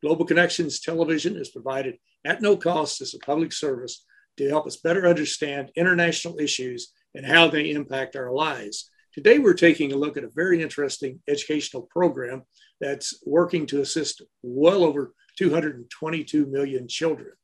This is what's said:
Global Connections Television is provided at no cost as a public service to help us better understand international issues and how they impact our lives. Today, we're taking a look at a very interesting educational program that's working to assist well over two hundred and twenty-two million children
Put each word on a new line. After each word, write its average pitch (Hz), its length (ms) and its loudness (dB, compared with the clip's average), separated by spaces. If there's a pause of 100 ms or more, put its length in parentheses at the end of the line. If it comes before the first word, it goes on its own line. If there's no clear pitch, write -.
Global 156 240 2
Connections 170 560 2
Television 165 560 -2
is 139 120 -10
provided 131 480 -6 (280)
at 160 160 -2
no 208 160 4
cost 156 440 -2
as - 120 -10
a - 60 -16
public 156 340 -2
service 127 520 -6 (320)
to 139 120 0
help 151 180 0
us - 100 -12
better 185 300 2
understand 143 680 0
international 170 640 2
issues 127 520 -4 (240)
and 135 100 -12
how 165 220 0
they 156 240 -2
impact 135 440 -6
our 127 160 -8
lives. 131 580 -6 (240)
Today, 214 260 6
we're 220 140 6
taking 156 380 4
a 139 60 -2
look 147 200 -2
at 143 60 -8
a 113 60 -12
very 170 320 0
interesting 139 680 -6
educational 143 640 -4
program 131 540 -2 (360)
that's 143 460 -6
working 165 400 2
to 139 160 -2
assist 139 400 -4 (220)
well 156 400 4
over 143 300 0 (240)
two 190 120 4
hundred 151 260 0
and 120 140 -18
twenty-two 156 560 -2
million 135 420 -4
children 156 460 -4 (100)